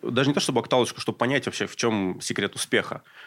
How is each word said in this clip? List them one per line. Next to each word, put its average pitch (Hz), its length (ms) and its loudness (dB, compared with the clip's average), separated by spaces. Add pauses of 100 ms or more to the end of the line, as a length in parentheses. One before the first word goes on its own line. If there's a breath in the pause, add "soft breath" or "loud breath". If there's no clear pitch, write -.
Э, 120 80 -4
даже 131 180 2
не 143 60 4
то, - 40 0
чтобы 123 200 0
актуалочку, 120 420 2
чтобы - 160 -4
понять 127 300 2
вообще, 107 180 -4
в - 100 -8
чём 101 460 0
секрет 98 340 -4
успеха. - 460 -2 (260 loud breath)